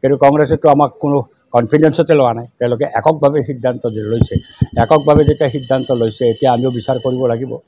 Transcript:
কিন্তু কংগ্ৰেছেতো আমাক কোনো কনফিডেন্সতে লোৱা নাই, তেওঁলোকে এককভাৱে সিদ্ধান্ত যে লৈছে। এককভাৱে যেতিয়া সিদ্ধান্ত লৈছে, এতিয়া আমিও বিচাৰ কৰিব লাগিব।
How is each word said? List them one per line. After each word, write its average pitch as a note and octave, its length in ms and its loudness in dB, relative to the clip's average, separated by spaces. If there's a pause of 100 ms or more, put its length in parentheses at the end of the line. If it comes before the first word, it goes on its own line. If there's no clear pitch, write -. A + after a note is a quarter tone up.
কিন্তু C3+ 240 0
কংগ্ৰেছেতো D3+ 440 2
আমাক C#3+ 220 4 (120)
কোনো C#3+ 160 0 (320)
কনফিডেন্সতে D3+ 640 2
লোৱা B2+ 180 4
নাই, A#2 140 -8 (120)
তেওঁলোকে A#2+ 280 -2 (120)
এককভাৱে D3 440 0
সিদ্ধান্ত B2 400 -6 (120)
যে G#2+ 80 -6
লৈছে। A2+ 320 -2 (480)
এককভাৱে D3+ 420 4
যেতিয়া D3 260 0
সিদ্ধান্ত C3 420 -4
লৈছে, A#2 300 -2 (100)
এতিয়া B2+ 200 0
আমিও B2 180 0
বিচাৰ B2 340 -4
কৰিব B2+ 180 -2 (100)
লাগিব। A#2+ 200 -6 (160)